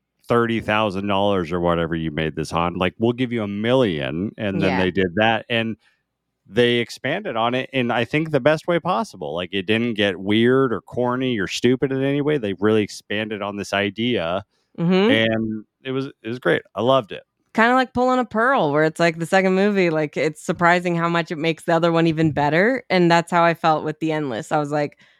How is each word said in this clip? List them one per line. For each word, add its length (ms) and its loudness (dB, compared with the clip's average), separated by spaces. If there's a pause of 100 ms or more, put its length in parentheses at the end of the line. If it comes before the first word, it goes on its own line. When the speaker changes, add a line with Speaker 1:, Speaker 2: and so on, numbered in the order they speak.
(280)
Speaker 1:
thirty 320 2
thousand 480 -2
dollars 440 0
or 80 -2
whatever 360 0
you 160 -4
made 240 -4
this 160 -6
on, 240 0
like, 220 -2
we'll 160 0
give 180 -4
you 120 -4
a 40 -6
million." 920 -2
And 240 -2
then 140 0
Speaker 2:
Yeah. 20 0
Speaker 1:
they 140 0
did 240 -2
that. 340 2
And 260 -2 (680)
they 320 2
expanded 580 -6
on 180 0
it 180 -4
in, 200 -2
I 140 0
think, 260 -4
the 80 2
best 280 2
way 120 0
possible. 540 -4
Like, 180 -6
it 140 -4
didn't 280 0
get 260 -2
weird 540 2
or 80 -4
corny 580 -4
or 80 -2
stupid 440 0
in 120 -2
any 180 0
way. 160 0
They 220 -4
really 240 2
expanded 580 -8
on 140 -6
this 180 -6
idea. 680 -2 (340)
Speaker 2:
Mm-hmm. 460 2 (100)
Speaker 1:
And 300 -6 (200)
it 80 -6
was, 160 -4 (140)
it 60 -8
was 120 -6
great. 220 0 (120)
I 80 -4
loved 300 2
it. 120 -14 (300)
Speaker 2:
Kinda 200 4
like 200 0
Pulling 240 2
a 60 0
Pearl, 480 0
where 100 2
it's 160 0
like 220 2
the 60 -4
second 280 2
movie, 340 2
like, 280 -2
it's 260 -2
surprising 540 2
how 120 0
much 220 -2
it 80 -8
makes 260 -2
the 100 0
other 180 2
one 160 4
even 240 2
better. 580 2
And 180 4
that's 220 4
how 140 2
I 100 4
felt 300 0
with 160 -6
The 100 -2
Endless. 400 -4
I 80 0
was 140 -4
like, 260 -4 (220)